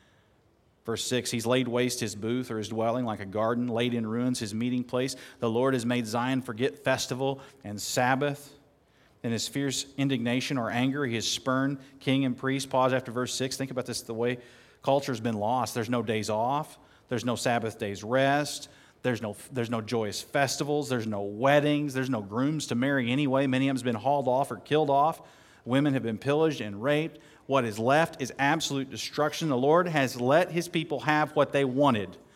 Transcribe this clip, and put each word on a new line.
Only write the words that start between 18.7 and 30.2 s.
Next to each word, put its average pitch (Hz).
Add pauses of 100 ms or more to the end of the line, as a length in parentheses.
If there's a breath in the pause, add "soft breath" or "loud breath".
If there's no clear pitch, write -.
There's 117
no, 104 (160)
there's 117
no 117
joyous 107
festivals. 143
There's 120
no 104
weddings. 143
There's 131
no 117
grooms 131
to -
marry 123
anyway. 135
Many 131
of 139
them's 120
been 123
hauled 127
off 131
or 117
killed 147
off. 147 (440 loud breath)
Women 139
have 123
been 110
pillaged 147
and 104
raped. 151 (280 loud breath)
What 131
is 107
left 139
is 123
absolute 139
destruction. 147
The 131
Lord 151
has 139